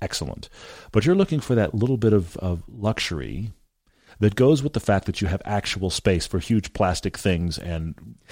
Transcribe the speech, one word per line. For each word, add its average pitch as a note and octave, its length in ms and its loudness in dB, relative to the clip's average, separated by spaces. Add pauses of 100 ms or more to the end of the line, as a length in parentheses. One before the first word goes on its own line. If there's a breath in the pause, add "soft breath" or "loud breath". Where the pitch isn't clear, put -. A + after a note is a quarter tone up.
excellent. - 480 -8 (440 loud breath)
But A2 120 4
you're E3+ 100 4
looking F3 260 2
for - 160 -2
that G#2 180 2
little A#2+ 240 2
bit G#2+ 160 4
of, F2+ 240 0
of F2 280 -2
luxury F#2+ 880 -4 (680 soft breath)
that G#2 160 4
goes C3+ 260 6
with C#3+ 100 -4
the A2 80 -2
fact G2 260 2
that - 140 -4
you G2+ 60 0
have F2+ 180 -2
actual G2 460 -2
space F2+ 360 0
for F#2+ 120 -2
huge G#2+ 360 0
plastic F#2 420 0
things F2 420 -2
and E2 360 -6 (380)